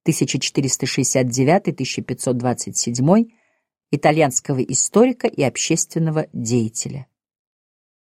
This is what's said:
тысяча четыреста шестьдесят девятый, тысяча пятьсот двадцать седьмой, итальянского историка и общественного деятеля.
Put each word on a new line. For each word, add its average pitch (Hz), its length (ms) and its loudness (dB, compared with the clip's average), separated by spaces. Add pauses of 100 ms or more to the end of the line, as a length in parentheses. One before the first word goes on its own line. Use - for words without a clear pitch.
тысяча 147 380 -2
четыреста - 460 -4
шестьдесят 131 420 0
девятый, 143 440 2
тысяча 131 280 -6
пятьсот 127 340 -4
двадцать 120 400 -4
седьмой, 156 580 2 (580)
итальянского 147 720 2
историка - 640 2
и - 140 -2
общественного 156 920 -2
деятеля. 120 720 -4 (1120)